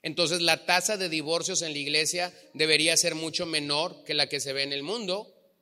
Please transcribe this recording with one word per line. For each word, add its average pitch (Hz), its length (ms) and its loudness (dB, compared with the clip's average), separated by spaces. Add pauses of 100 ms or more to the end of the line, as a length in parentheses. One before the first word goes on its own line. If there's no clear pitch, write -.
entonces 165 400 0
la 160 240 2
tasa 180 300 2
de 185 120 -4
divorcios 165 540 -2
en 156 100 -4
la 143 60 -4
iglesia 156 540 0 (200)
debería 156 440 4
ser 165 200 2
mucho 160 300 -4
menor 151 580 -2
que 156 100 -4
la 143 140 2
que 147 100 -4
se 139 140 -6
ve 139 100 -2
en 139 100 -4
el 139 120 -6
mundo. 202 460 -6 (320)